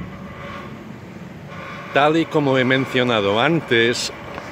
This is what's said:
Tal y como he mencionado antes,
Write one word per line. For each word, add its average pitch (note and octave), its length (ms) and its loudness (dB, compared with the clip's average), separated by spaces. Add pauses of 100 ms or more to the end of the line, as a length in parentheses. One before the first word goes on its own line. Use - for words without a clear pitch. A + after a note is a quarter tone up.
(1900)
Tal D3+ 240 6
y D#3+ 100 2
como C#3 320 2
he B2+ 60 4
mencionado B2 760 2
antes, B2 720 2 (400)